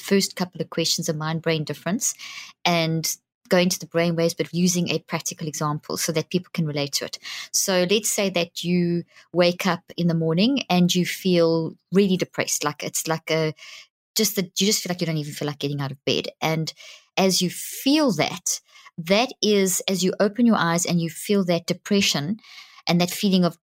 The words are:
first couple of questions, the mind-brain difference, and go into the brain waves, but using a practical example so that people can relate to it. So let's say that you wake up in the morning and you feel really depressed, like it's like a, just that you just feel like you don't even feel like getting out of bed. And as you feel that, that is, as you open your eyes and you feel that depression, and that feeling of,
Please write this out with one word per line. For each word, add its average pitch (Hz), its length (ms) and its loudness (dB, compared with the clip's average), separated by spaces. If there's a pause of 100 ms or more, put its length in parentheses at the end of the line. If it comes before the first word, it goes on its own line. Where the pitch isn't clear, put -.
first 196 360 0
couple 180 260 -6
of - 80 -8
questions, 165 360 -2
the 170 60 -2
mind-brain 156 520 -2
difference, - 500 -4 (500)
and 160 500 0 (360)
go 180 80 6
into 180 200 2
the - 80 -12
brain 170 300 0
waves, 165 160 2
but - 220 -6
using 175 340 2
a 160 120 0
practical - 460 -8
example 151 520 -4
so - 140 -2
that 156 180 -2
people 180 240 -4
can 165 120 0
relate 143 280 -4
to - 100 -4
it. - 140 -10 (340)
So 180 380 2
let's 214 180 2
say 196 220 0
that 175 340 -4
you 175 400 0 (300)
wake 175 320 4
up 175 160 0 (160)
in 175 80 2
the 165 80 2
morning 165 560 2
and 180 240 4
you 175 100 2
feel 165 720 2 (180)
really 185 240 4
depressed, - 480 -2
like 151 180 -4
it's - 240 -6
like 160 240 -4
a, 160 240 0 (640)
just 220 200 0
that 180 220 -4
you 190 80 2
just 214 160 0
feel 180 60 -8
like 175 140 -2
you 160 40 -2
don't 160 120 -2
even 147 160 -8
feel 147 140 -4
like 143 100 -8
getting 143 240 -4
out 139 100 -4
of - 140 -16
bed. 104 220 0 (120)
And 160 320 -2 (460)
as 185 240 4
you 175 80 0
feel 277 600 0
that, - 480 -4 (360)
that 196 340 2 (120)
is, 196 460 2
as 185 140 0
you 185 180 2
open 208 260 2
your 220 100 6
eyes 170 300 0
and 170 160 0
you 165 80 -4
feel 202 340 0
that 175 220 0
depression, 185 720 0 (460)
and 170 160 4
that 175 100 2
feeling 185 340 2
of, 170 180 0